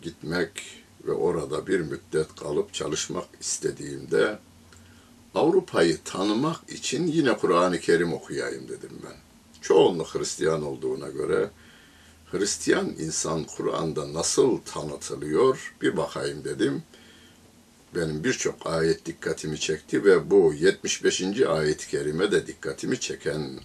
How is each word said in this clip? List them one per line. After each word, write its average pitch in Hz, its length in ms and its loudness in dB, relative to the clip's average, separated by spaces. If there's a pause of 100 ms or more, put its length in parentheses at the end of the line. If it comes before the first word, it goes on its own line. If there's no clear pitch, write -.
gitmek 85 600 -6 (440)
ve 78 60 -2
orada 76 540 -2
bir 87 140 0
müddet 78 560 -4
kalıp 76 380 -4
çalışmak - 500 -4 (160)
istediğimde - 1000 -2 (960)
Avrupa'yı 95 720 2
tanımak 110 680 -2
için 139 360 -2
yine 147 300 4
Kur'an-ı 87 440 2
Kerim 85 320 4
okuyayım 65 560 -6
dedim - 220 -12 (140)
ben. - 120 -14 (440)
Çoğunluk - 540 4
Hristiyan 78 480 -2
olduğuna 67 460 -6
göre 82 420 -2 (800)
Hristiyan 113 560 0 (120)
insan 80 460 -4
Kur'an'da 73 680 -4
nasıl 113 440 4
tanıtılıyor 76 1200 -2
bir 85 140 0
bakayım 71 480 -4
dedim. 73 380 0 (1120)
Benim 80 300 -2
birçok - 420 -2
ayet 82 400 0
dikkatimi 80 540 -6
çekti - 440 -2
ve 85 260 8
bu 85 240 8
yetmiş 95 500 0
beşinci 95 440 2
ayet-i 82 400 0
kerime 78 440 0
de - 140 2
dikkatimi - 540 -6
çeken 73 640 -6